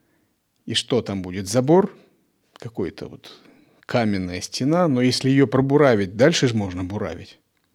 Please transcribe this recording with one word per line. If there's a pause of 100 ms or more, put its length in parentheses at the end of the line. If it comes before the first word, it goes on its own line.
(640)
И
что
там
будет?
Забор? (640)
Какой-то
вот (560)
каменная
стена,
но
если
ее
пробуравить,
дальше
ж
можно
буравить. (360)